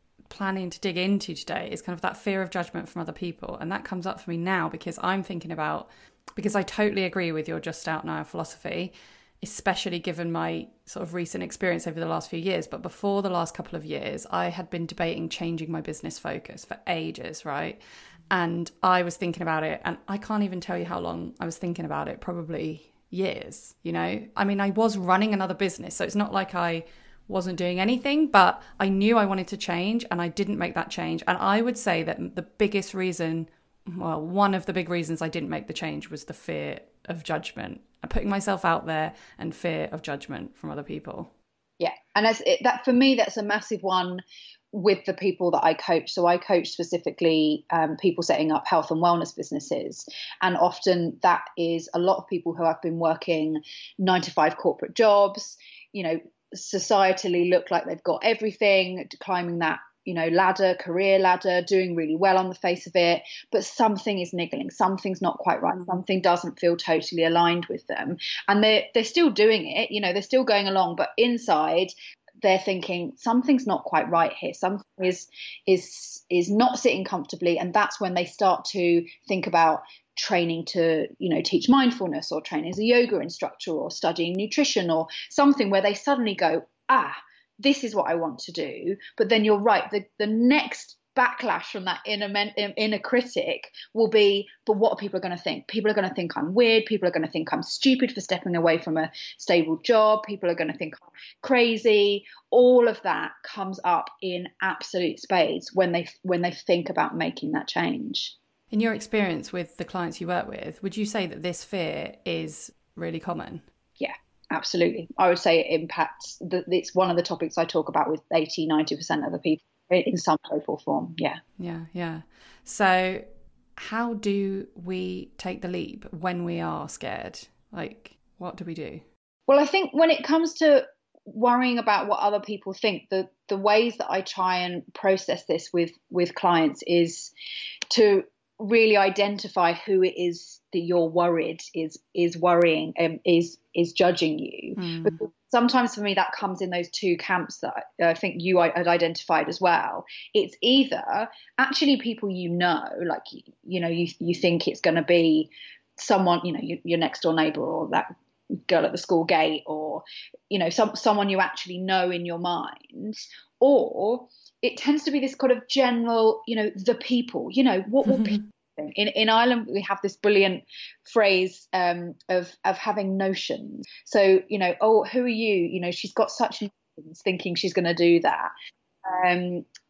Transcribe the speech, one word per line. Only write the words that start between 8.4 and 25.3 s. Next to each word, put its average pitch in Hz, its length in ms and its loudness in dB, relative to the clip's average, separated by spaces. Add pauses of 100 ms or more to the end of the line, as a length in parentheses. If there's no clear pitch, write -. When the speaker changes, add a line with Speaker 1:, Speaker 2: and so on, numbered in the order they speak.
Speaker 1:
especially 185 560 -4
given 170 340 -6
my 165 340 -6 (200)
sort - 160 -12
of 165 100 -10
recent 175 320 -8
experience 170 420 -4
over 165 140 -8
the 165 60 -6
last 165 240 -6
few 165 100 -8
years. 185 260 -4
But - 140 -14
before 196 400 -4
the 196 100 -4
last 170 240 -4
couple - 220 -12
of 151 80 -10
years, - 460 -8
I 175 180 -2
had 170 220 -10
been 170 160 -6
debating 165 420 -6
changing 165 420 -8
my 160 120 -6
business 156 360 -12
focus - 460 -12
for - 140 -14 (100)
ages, 160 560 -8
right? 151 360 -8 (500)
And 170 400 -2 (120)
I 180 200 4
was 175 140 -4
thinking 175 260 -4
about 160 200 -2
it, 156 220 -6
and - 140 -6 (100)
I 196 80 -6
can't 208 260 -4
even 185 180 -4
tell 175 180 -6
you 170 80 -6
how 175 140 -8
long 170 380 -8
I 175 60 -8
was 165 140 -8
thinking 170 260 -6
about 151 240 -6
it, - 120 -12
probably 160 720 -10 (160)
years, - 760 -8
you 165 80 -6
know? 180 340 -4 (100)
I 202 80 0
mean, 202 160 -2
I 196 100 0
was 208 280 0
running 190 340 2